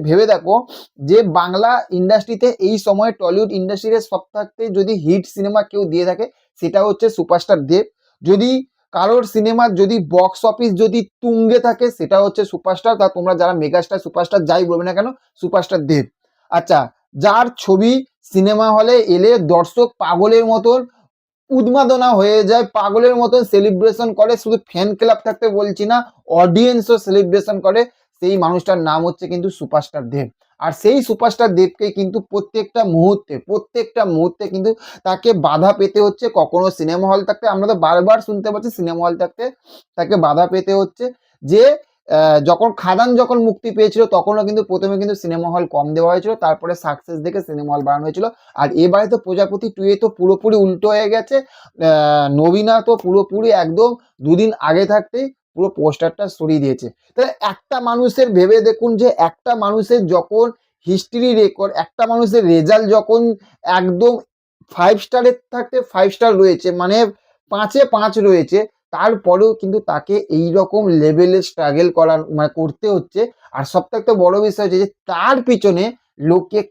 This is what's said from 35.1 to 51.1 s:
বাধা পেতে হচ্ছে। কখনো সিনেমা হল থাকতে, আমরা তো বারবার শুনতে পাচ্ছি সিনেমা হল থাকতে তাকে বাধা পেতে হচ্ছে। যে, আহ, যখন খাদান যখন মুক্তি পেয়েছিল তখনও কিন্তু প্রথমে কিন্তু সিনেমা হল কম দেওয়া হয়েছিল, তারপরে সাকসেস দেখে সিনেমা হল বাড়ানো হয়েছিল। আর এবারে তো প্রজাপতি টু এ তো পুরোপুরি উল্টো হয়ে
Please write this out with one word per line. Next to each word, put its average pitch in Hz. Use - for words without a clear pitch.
বাধা 160
পেতে 196
হচ্ছে। 202
কখনো 175
সিনেমা 175
হল 196
থাকতে, 214
আমরা 196
তো 208
বারবার 180
শুনতে 208
পাচ্ছি 214
সিনেমা 170
হল 175
থাকতে 180
তাকে 175
বাধা 151
পেতে 190
হচ্ছে। 196
যে, 190
আহ, 156
যখন 190
খাদান 190
যখন 240
মুক্তি 226
পেয়েছিল 214
তখনও 202
কিন্তু 214
প্রথমে 190
কিন্তু 202
সিনেমা 170
হল 175
কম 147
দেওয়া 170
হয়েছিল, 190
তারপরে 165
সাকসেস 160
দেখে 180
সিনেমা 147
হল 143
বাড়ানো 143
হয়েছিল। 185
আর 147
এবারে 196
তো 233
প্রজাপতি 190
টু 196
এ -
তো 226
পুরোপুরি 196
উল্টো 185
হয়ে 208